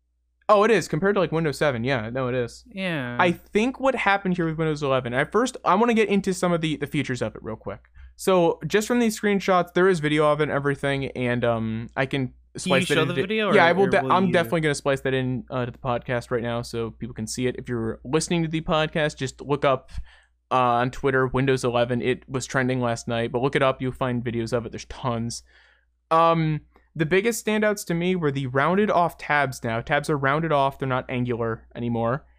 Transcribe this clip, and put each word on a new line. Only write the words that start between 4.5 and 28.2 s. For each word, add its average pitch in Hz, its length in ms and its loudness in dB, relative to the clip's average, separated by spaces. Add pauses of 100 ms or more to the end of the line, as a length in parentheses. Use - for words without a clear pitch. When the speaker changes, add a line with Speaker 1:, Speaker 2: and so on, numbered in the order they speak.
Speaker 1:
Windows 156 240 -2
eleven, 127 320 -2
at 143 180 -2
first, 247 320 0
I 165 120 4
wanna 233 180 2
get 214 140 2
into 196 260 0
some 180 180 0
of 170 80 0
the, 160 160 -2
the 143 100 -6
features 131 360 -4
of 110 120 -6
it - 80 -14
real 110 140 -10
quick. - 320 -14 (280)
So, 180 500 2
just 214 200 0
from 240 140 2
these 226 180 0
screenshots, 190 540 2
there 180 160 4
is 190 120 4
video 151 300 2
of 147 100 2
it 151 40 4
and 135 80 -2
everything, 139 600 -2
and, 120 320 0
um, 113 520 -2
I 135 100 0
can 135 220 -2
Speaker 2:
Can - 60 -12 (200)
you - 40 -10
Speaker 1:
splice - 300 2
that 143 80 2
Speaker 2:
show 156 60 4
Speaker 1:
in 156 60 0
Speaker 2:
the - 60 -2
Speaker 1:
vi-, 131 80 0
Speaker 2:
video, 214 320 0
Speaker 1:
yeah, 185 100 8
Speaker 2:
or, 165 40 6
Speaker 1:
I 175 40 4
will 190 140 4
Speaker 2:
or - 40 0
Speaker 1:
de-, 190 120 4
Speaker 2:
will 135 100 0
Speaker 1:
I'm 190 140 4
Speaker 2:
you 175 60 0
Speaker 1:
definitely 170 300 2
gonna 151 120 0
splice 135 280 0
that 131 120 -2
in, 127 340 -2
uh, 127 160 -4
to 123 60 -8
the - 80 -18
podcast 120 520 -4
right 120 120 -2
now 117 180 -4
so 117 300 -6
people 117 240 -12
can 110 120 -8
see 127 200 -4
it. 123 100 -2
If - 120 -14
you're 113 360 -4
listening 160 380 0
to 160 60 -2
the 160 120 -4
podcast, 156 560 -2
just 131 240 -8
look 135 240 -2
up, 131 260 0 (600)
uh, 123 60 -2
on 123 340 2
Twitter, 131 380 0
Windows 131 360 0
eleven. 120 380 0
It - 260 -2
was 127 160 -4
trending 127 360 0
last 117 280 -2
night, 117 240 -2
but 120 80 -2
look 139 160 0
it 143 60 4
up. 131 180 2
You'll 131 120 -2
find 123 300 -2
videos 117 300 -4
of 120 140 -2
it. - 60 -10
There's - 140 -12
tons. 117 580 -6 (640)
Um, 160 500 4 (340)
the 156 120 0
biggest 196 400 0
standouts 214 400 0
to 170 80 -2
me 175 220 0
were 156 140 0